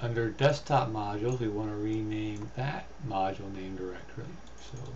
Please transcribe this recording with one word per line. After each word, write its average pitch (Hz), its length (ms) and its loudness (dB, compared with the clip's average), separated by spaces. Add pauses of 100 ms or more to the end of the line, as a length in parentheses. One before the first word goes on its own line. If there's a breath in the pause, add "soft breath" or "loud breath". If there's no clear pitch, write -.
under 117 300 2
desktop 131 600 4
modules, 107 500 0
we 113 80 2
wanna 104 280 0
rename 107 800 0
that 135 300 -2 (200)
module 95 480 0
name 95 220 -4
directory. 92 480 -6 (380)
So - 160 -8 (180)